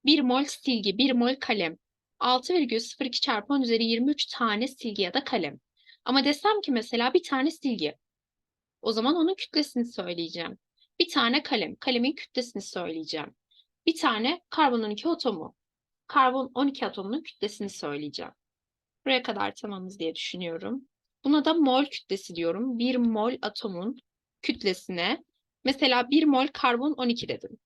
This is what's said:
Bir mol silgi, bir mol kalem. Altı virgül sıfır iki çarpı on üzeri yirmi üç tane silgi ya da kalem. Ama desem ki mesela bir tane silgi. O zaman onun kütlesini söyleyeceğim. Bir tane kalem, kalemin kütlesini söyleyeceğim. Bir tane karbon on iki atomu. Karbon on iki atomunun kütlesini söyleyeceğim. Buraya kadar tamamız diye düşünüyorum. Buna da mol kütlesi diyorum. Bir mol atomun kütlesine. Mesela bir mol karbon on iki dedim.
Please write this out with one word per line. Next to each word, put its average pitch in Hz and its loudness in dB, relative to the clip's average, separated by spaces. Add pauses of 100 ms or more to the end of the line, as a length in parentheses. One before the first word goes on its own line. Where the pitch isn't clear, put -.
Bir 302 6
mol 254 2
silgi, 214 -2
bir 262 6
mol 247 2
kalem. 185 -2 (400)
Altı 254 2
virgül 240 2
sıfır 233 -6
iki 240 -4
çarpı 233 0
on 269 2
üzeri 226 2
yirmi 233 2
üç 294 -2
tane 226 -2
silgi 208 -6
ya 180 -2
da 277 0
kalem. 156 -4 (440)
Ama 262 2
desem 392 2
ki 302 -4
mesela 240 0
bir 349 6
tane 269 2
silgi. 202 -2 (880)
O 220 0
zaman 240 2
onun 339 2
kütlesini 269 -2
söyleyeceğim. 170 -8 (420)
Bir 339 2
tane 277 2
kalem, 214 -2
kalemin 247 2
kütlesini - -6
söyleyeceğim. 160 -6 (520)
Bir 330 2
tane 254 0 (100)
karbon 247 4
on 214 -2
iki 214 -4
atomu. 220 -4 (520)
Karbon 262 2
on 269 2
iki 277 -2
atomunun 208 -6
kütlesini 202 -8
söyleyeceğim. 147 -8 (720)
Buraya 262 2
kadar 202 -4
tamamız 196 -10
diye 165 -4
düşünüyorum. 185 -8 (360)
Buna 285 4
da 320 4
mol 277 6
kütlesi - -8
diyorum. 196 -2
Bir 247 0
mol 233 2
atomun 208 -6 (440)
kütlesine. 185 -2 (400)
Mesela 247 2
bir 311 6
mol 269 4
karbon 254 0
on 254 -2
iki 233 -2
dedim. - -8